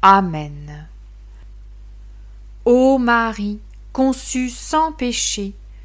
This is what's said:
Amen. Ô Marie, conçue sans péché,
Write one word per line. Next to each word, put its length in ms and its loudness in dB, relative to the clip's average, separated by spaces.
Amen. 840 2
Ô 320 6
Marie, 640 0
conçue 560 0
sans 420 0
péché, 640 -4